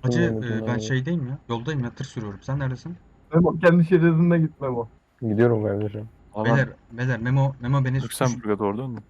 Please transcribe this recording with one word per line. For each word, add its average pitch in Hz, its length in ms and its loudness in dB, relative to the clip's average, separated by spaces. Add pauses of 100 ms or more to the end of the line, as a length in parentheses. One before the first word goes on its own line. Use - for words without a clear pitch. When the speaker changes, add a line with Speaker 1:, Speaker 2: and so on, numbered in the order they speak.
Speaker 1:
Hacı, 123 160 0
Speaker 2:
Ucundan, 113 160 2
Speaker 1:
e, 110 40 -4
Speaker 2:
ucundan 117 120 -8 (100)
Speaker 1:
ben 110 60 -6
Speaker 2:
geliyor. 120 140 -4
Speaker 1:
şeydeyim 131 480 -4
ya. 139 100 -8 (100)
Yoldayım 135 360 -4
ya. - 60 -6
Tır - 140 -14
sürüyorum. 104 380 -10
Sen 139 160 -6
neredesin? 135 380 -8 (380)
Speaker 3:
Memo 170 240 2
kendi 175 260 6
şeridinde 170 540 6
git 156 220 0
Memo. 123 280 -4 (340)
Speaker 2:
Gidiyorum 113 400 4
kardeşim. 104 460 -4 (260)
Speaker 4:
Aman. 107 120 -4
Speaker 1:
Beyler, 131 220 2 (240)
beyler, 123 280 -4
Memo, 135 400 0
Memo 131 240 0
beni 131 180 -2
Speaker 4:
Lüksemburg'a 117 560 -2
doğru 104 200 -2
değil 131 100 -8
mi? 110 220 -10